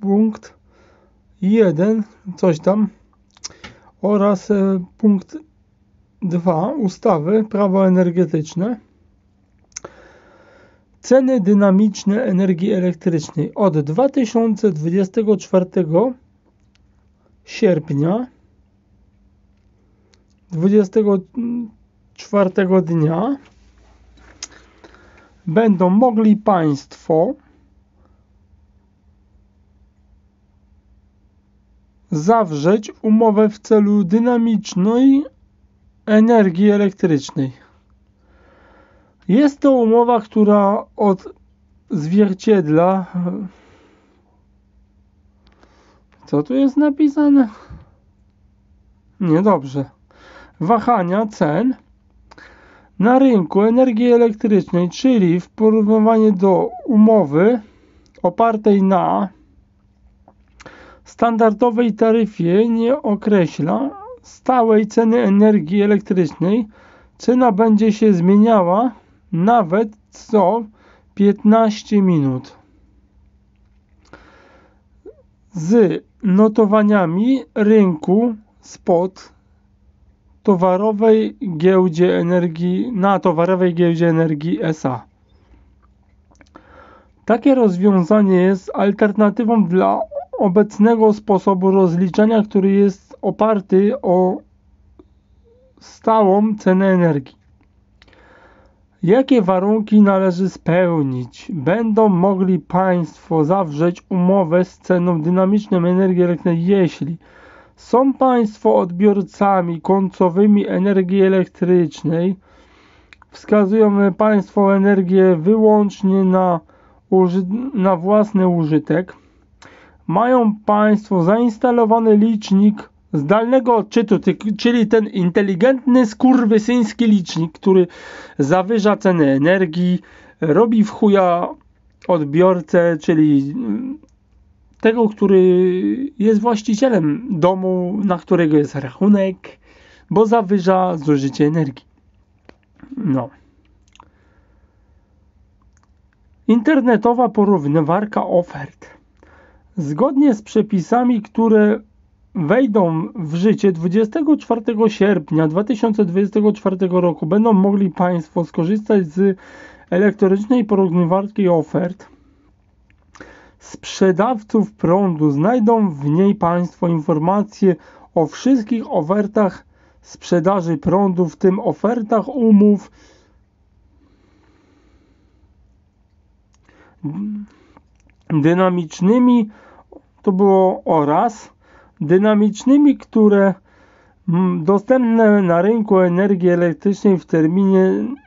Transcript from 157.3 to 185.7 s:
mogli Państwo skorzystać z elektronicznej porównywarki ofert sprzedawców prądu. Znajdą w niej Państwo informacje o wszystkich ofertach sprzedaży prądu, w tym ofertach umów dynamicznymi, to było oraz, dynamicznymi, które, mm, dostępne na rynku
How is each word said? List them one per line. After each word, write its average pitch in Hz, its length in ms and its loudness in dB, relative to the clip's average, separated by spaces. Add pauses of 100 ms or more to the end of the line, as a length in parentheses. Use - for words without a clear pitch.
mogli 196 380 2
Państwo 175 540 -4
skorzystać 196 640 -2
z 185 320 -2 (520)
elektronicznej 202 720 0
porównywarki 190 840 0
ofert 175 580 -4 (1500)
sprzedawców 208 1160 -2
prądu. 165 580 0
Znajdą 214 600 0
w 143 140 -10
niej 185 300 2
Państwo 175 540 -4
informacje 170 880 -2 (380)
o 165 120 0
wszystkich 247 640 -4
ofertach 202 760 -2 (360)
sprzedaży 170 760 -2
prądu, 180 500 -2
w - 80 -14
tym 190 240 0
ofertach 220 680 -4
umów 208 640 2 (4000)
dynamicznymi, 180 1200 0 (760)
to 208 100 -2
było 190 520 2
oraz, 165 680 -2 (480)
dynamicznymi, 214 960 2
które, 202 560 2 (760)
mm, 180 360 -2
dostępne 214 800 2
na 170 200 0
rynku 208 360 0